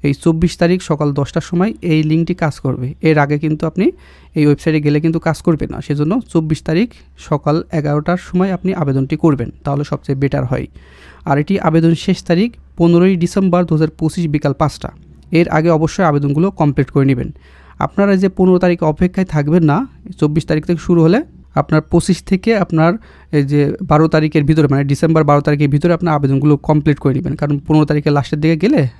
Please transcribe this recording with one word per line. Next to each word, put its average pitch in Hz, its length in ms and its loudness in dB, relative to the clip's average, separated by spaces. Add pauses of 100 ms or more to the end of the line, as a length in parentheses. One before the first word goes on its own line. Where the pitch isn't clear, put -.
এই 143 60 0 (100)
চব্বিশ 165 380 2
তারিখ 180 180 2 (100)
সকাল 151 180 -2 (120)
দশটার 143 300 -4
সময় 180 220 0 (200)
এই 156 80 2 (100)
লিঙ্কটি 160 240 0 (100)
কাজ 151 120 -2 (100)
করবে। 127 220 -4 (220)
এর 151 140 4
আগে 143 200 0
কিন্তু 156 260 -2
আপনি 185 160 -2 (540)
এই 151 80 4
ওয়েবসাইটে 156 380 0
গেলে 147 200 2
কিন্তু 165 220 0
কাজ 156 100 -2 (100)
করবে 165 260 0
না। - 40 -10 (100)
সেজন্য 147 260 -2 (200)
চব্বিশ 160 340 0
তারিখ 175 200 0 (420)
সকাল 147 260 -2 (240)
এগারোটার 151 480 -2
সময় 185 300 -2
আপনি 185 140 -4 (100)
আবেদনটি 135 420 -2
করবেন, 135 260 2 (160)
তাহলে 143 260 -4
সবচেয়ে 139 300 -6
বেটার 139 300 -2
হয়। 131 140 -4 (640)
আর 135 140 2
এটি 170 100 -2 (140)
আবেদন 165 260 2 (100)
শেষ 185 140 -2 (120)
তারিখ 180 200 2 (300)
পনেরোই 170 340 4 (100)
ডিসেম্বর 180 440 0
দু 160 80 -2
হাজার 156 240 0
পঁচিশ 160 240 -2 (120)
বিকাল 143 260 0
পাঁচটা। - 280 -4 (500)
এর 170 80 2 (100)
আগে 160 200 2
অবশ্যই 160 340 0
আবেদনগুলো 143 360 0 (120)
কমপ্লিট 143 360 0
করে 139 160 2
নেবেন। 127 180 -2 (560)
আপনারা 202 360 0
যে 196 60 2 (100)
পনেরো 185 260 4
তারিখ 180 160 0 (120)
অপেক্ষায় 185 440 -2
থাকবেন 151 360 2
না, 147 60 2 (420)
চব্বিশ 151 300 0
তারিখ 156 200 -2
থেকে 170 180 -2
শুরু 170 180 4
হলে 190 160 2 (400)
আপনার 156 200 0 (100)
পঁচিশ 170 260 0 (120)
থেকে 202 220 0 (140)
আপনার 165 260 2 (460)
এই 143 140 2
যে 147 100 2 (300)
বারো 151 140 4 (100)
তারিখের 156 340 2
ভিতরে, 156 240 4
মানে 139 180 0
ডিসেম্বর 160 380 2
বারো 147 180 4
তারিখের 147 260 0
ভিতরে 147 240 2
আপনার 170 200 -2
আবেদনগুলো 139 360 2 (140)
কমপ্লিট 151 360 2
করে 135 140 2
নেবেন। 160 240 -4
কারণ 143 140 -2 (100)
পনেরো 151 240 2
তারিখের 147 280 0
লাস্টের 143 260 -4
দিকে 160 200 2
গেলে 240 180 2 (180)